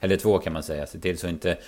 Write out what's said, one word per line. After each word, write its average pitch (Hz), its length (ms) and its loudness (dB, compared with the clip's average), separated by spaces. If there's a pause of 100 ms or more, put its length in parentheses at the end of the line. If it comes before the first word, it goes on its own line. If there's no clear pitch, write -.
Eller 95 160 4
två 98 220 4
kan - 140 -2
man 80 100 -4
säga, 73 240 -4
se - 120 -14
till 87 200 -2
så 92 100 -4
inte 87 400 0